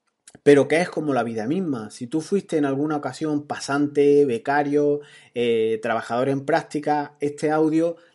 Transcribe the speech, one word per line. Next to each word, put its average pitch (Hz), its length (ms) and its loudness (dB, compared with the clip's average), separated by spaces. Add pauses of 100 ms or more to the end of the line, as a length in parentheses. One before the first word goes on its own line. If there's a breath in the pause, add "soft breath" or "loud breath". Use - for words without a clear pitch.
(440)
pero 139 240 6
que 151 120 2
es 175 80 -2
como 151 240 -4
la 120 120 0
vida 113 240 -6
misma. 139 420 -4
Si - 160 -12
tú 156 140 -4
fuiste 185 380 -2
en 147 60 0
alguna 143 320 -2
ocasión 147 520 -6
pasante, 143 760 2
becario, 143 760 0 (340 loud breath)
eh, 113 480 0
trabajador 117 460 -2
en 135 180 -2
práctica, 147 720 -2
este 147 320 -4
audio 160 460 0 (180 soft breath)